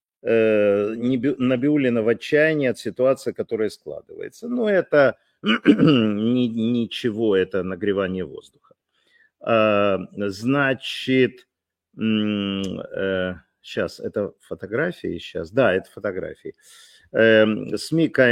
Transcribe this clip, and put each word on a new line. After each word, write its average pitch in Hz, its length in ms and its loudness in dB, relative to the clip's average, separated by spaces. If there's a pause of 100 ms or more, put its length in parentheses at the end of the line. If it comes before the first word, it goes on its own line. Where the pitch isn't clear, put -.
(240)
э, 107 720 2
Небю-, 123 420 0
Набиуллина 127 680 2
в 107 40 0
отчаянии 147 600 2
от 117 100 -2
ситуации, 127 540 -2
которая 107 380 -4
складывается. - 760 -14
Но 240 220 -2
это 151 480 4 (120)
<clears throat> - 140 -20
ни-, 123 1040 2
ничего, 113 880 -2
это 92 280 0
нагревание 92 600 -2
воздуха. - 500 -18 (640)
А, 104 580 2 (180)
значит, 127 1300 -2 (500)
м, 104 640 -2 (180)
э, 92 540 -4 (300)
щас, - 360 -8
это 104 400 -6
фотографии 107 800 -8
щас? 85 340 -10
Да, 113 220 2
это 95 160 -2
фотографии. 90 640 -10 (580)
Эм, 107 680 4
сми 156 300 0
К - 120 0 (120)